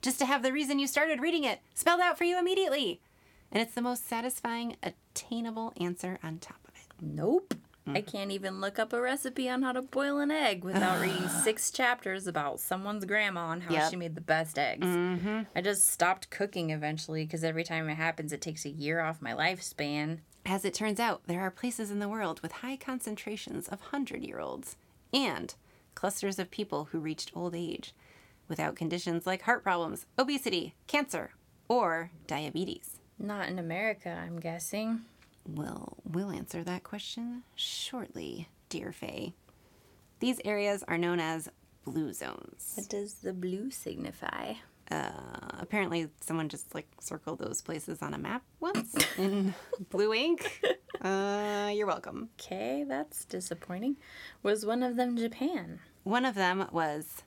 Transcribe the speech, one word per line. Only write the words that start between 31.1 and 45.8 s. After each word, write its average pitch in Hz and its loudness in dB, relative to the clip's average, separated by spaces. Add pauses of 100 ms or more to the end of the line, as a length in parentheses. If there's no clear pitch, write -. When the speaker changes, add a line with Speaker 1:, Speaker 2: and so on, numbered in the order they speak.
Speaker 1:
or 175 4 (160)
diabetes. - -2 (200)
Speaker 2:
Not 202 -4
in 185 -2
America, 175 -2
I'm 170 -6
guessing. 202 -2 (460)
Speaker 1:
Well, - -6
we'll 185 -2
answer - -6
that 180 -6
question 240 -8 (120)
shortly, - -6 (200)
dear - -4
Faye. - -6 (840)
These 247 2
areas 202 2
are 170 2
known 175 4
as 160 0 (360)
blue 143 -2
zones. - -8
Speaker 2:
What 214 -8
does 202 -4
the 190 -6
blue 185 -2
signify? - -6 (360)
Speaker 1:
Uh, - 0 (500)
apparently 175 0 (120)